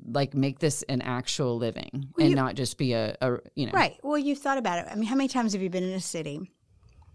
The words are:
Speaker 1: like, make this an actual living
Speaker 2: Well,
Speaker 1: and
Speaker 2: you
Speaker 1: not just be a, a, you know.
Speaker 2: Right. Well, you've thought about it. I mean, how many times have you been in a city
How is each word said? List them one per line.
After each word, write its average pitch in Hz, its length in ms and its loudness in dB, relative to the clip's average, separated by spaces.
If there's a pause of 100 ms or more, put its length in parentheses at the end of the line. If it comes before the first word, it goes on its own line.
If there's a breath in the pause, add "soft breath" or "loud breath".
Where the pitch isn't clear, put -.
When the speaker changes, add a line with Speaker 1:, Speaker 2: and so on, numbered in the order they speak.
(120)
Speaker 1:
like, 139 220 0
make 139 260 2
this 151 240 2
an 131 180 0
actual 123 560 -2
living 123 580 -4
Speaker 2:
Well, 330 80 4
Speaker 1:
and - 60 8
Speaker 2:
you 139 60 6
Speaker 1:
not 131 200 2
just 131 220 -2
be 127 160 2
a, 110 280 0
a, 123 160 2 (160)
you 139 120 -2
know. - 80 -4
Speaker 2:
Right. 320 280 4
Well, 294 160 0
you've 285 220 0
thought 269 180 0
about 185 220 0
it. - 100 -8
I - 60 -8
mean, 214 120 -2
how 247 80 0
many 269 120 2
times 233 260 2
have 190 80 -2
you 190 80 -2
been 180 140 -2
in 185 100 -2
a 185 60 -4
city 160 500 -6 (640)